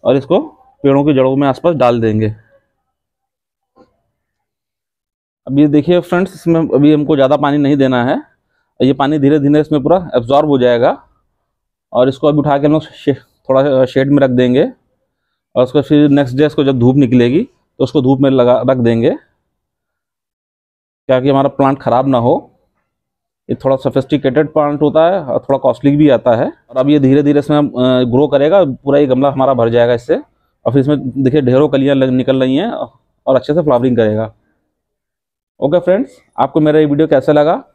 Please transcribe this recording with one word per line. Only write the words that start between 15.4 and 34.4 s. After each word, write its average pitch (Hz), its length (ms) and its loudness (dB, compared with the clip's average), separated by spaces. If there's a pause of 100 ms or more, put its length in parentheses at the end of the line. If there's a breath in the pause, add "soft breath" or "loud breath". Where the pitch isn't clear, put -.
और 123 80 2
उसको 139 200 0
फिर 147 280 2
नेक्स्ट 139 240 0
डे 147 100 0
इसको 147 180 -2
जब 135 160 0
धूप 123 180 2
निकलेगी 127 460 2
तो - 400 -8
उसको 143 180 -2
धूप 131 180 0
में 139 100 2
लगा, 123 320 2
रख 131 180 -2
देंगे, 117 300 0 (2000)
ताकि 131 200 0
हमारा 139 220 0
प्लांट 135 300 -2
ख़राब 127 260 0
ना 135 120 0
हो। 123 140 0 (1160)
ये - 60 -4
थोड़ा 135 220 -2
सोफिस्टिकेटेड 135 760 -2
प्लांट 147 280 -2
होता 156 240 0
है 185 160 0
और 139 180 -6
थोड़ा 139 200 -4
कॉस्टली 139 360 0
भी 147 140 4
आता 120 260 2
है। 123 160 -2 (180)
और 123 80 -8
अब 131 120 0
ये 147 100 2
धीरे 135 240 2
धीरे 147 160 2
इसमें, 147 180 -2
अ, 127 480 0
ग्रो 127 220 0
करेगा, 147 380 2
पूरा 139 340 -2
ये 147 80 2
गमला 131 240 0
हमारा 135 220 0
भर 117 160 0
जाएगा 120 240 2
इससे। 120 220 -2 (500)
और 117 60 -2
फिर 135 100 2
इसमें 135 420 -4
देखिए 135 180 0
ढेरों 135 280 2
कलियाँ 139 260 0
लग-, 131 160 0
निकल 131 300 0
रही 131 140 -2
हैं 196 140 -4
और - 680 -8
अच्छे - 180 -2
से 170 80 0
फ्लावरिंग 123 360 0
करेगा। 110 360 -2 (1300)